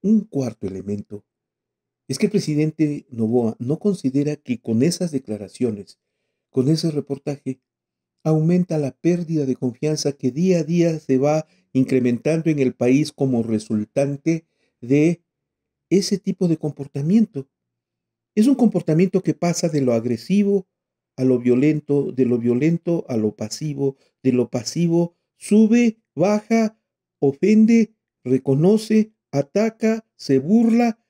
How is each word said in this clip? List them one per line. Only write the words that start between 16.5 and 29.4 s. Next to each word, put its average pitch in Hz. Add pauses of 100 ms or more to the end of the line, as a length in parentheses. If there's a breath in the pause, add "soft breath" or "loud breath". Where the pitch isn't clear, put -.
comportamiento. 147 (840)
Es 214
un 277
comportamiento 185
que -
pasa 175
de 151
lo 123
agresivo 185 (480)
a 131
lo 127
violento, 139
de 123
lo 117
violento 156
a 123
lo 107
pasivo, 139 (280)
de 131
lo 123
pasivo 170 (220)
sube, 220 (160)
baja, 214 (400)
ofende, 214 (280)
reconoce, 180 (180)
ataca, 220